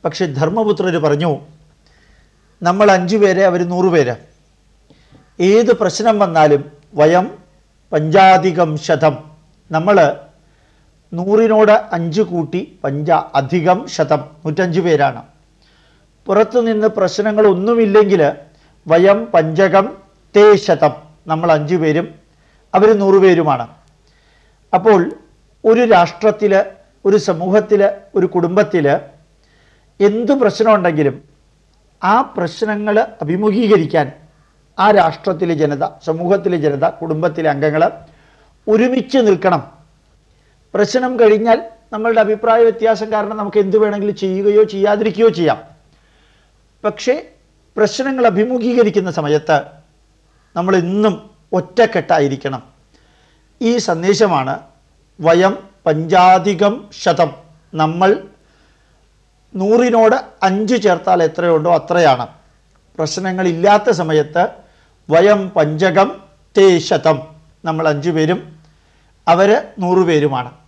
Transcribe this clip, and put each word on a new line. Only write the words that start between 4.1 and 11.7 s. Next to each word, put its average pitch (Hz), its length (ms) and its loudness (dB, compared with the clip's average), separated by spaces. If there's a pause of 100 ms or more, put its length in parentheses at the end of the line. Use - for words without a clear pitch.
ഏത് 214 340 4
പ്രശ്നം 214 460 0
വന്നാലും 156 520 2 (220)
വയം 175 440 2 (560)
പഞ്ചാധികം 170 840 2
ശതം, 147 540 -2 (400)
നമ്മൾ 165 440 2 (960)
നൂറിനോട് 214 580 2